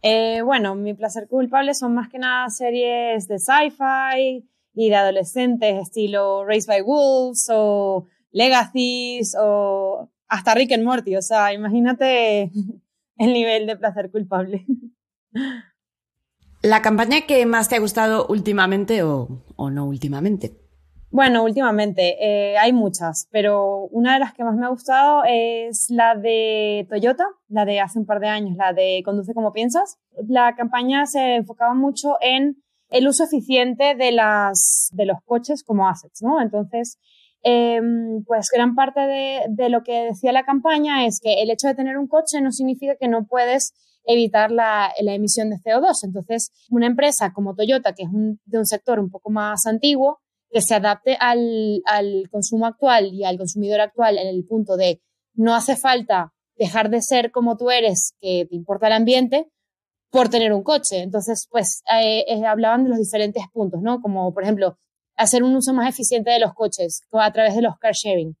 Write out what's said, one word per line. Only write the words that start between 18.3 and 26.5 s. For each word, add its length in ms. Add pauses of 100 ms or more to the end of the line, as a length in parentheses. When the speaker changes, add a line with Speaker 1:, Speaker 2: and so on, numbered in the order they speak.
Speaker 2:
o, 400 (140)
o 120
no 160
últimamente? 680 (560)
Speaker 1:
Bueno, 320
últimamente, 800
eh, 360
hay 120
muchas, 600
pero 580
una 240
de 60
las 160
que 80
más 120
me 120
ha 20
gustado 580
es 640
la 240
de 720